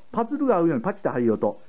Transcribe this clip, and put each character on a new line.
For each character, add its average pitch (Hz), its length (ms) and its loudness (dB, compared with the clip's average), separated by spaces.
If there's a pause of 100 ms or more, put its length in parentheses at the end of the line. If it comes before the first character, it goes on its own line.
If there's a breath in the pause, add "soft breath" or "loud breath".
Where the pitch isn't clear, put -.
(120)
パ 226 140 -2
ズ 285 120 -4
ル 294 80 -2
が 220 120 4
合 170 60 4
う 170 40 4
よ 160 60 4
う 127 40 0
に 113 60 -2
パ 202 100 -2
チ - 60 -14
っ - 20 -14
て - 60 -4
貼 127 120 0
り 120 60 2
よ 110 100 4
う 104 40 -4
と。 104 300 -2